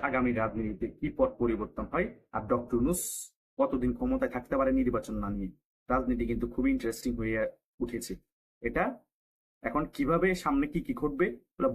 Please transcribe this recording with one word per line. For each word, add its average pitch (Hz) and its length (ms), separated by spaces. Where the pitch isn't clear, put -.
আগামী 127 240
রাজনীতিতে 107 460
কি 151 100
পট 131 140
পরিবর্তন 107 500
হয়, 175 160
আর 110 60
ডক্টর 120 260
ইউনূস 151 240
কতদিন 262 380
ক্ষমতায় 127 380
থাকতে 123 240
পারে 131 200
নির্বাচন 117 440
না 101 120
নিয়ে। 95 140
রাজনীতি 123 400
কিন্তু 117 220
খুবই 131 220
ইন্টারেস্টিং 120 440
হয়ে 110 220
উঠেছে। 117 300
এটা 156 160
এখন 147 200
কিভাবে 165 320
সামনে 139 280
কি 170 140
কি 127 160
ঘটবে, 147 240
ওগুলো 135 220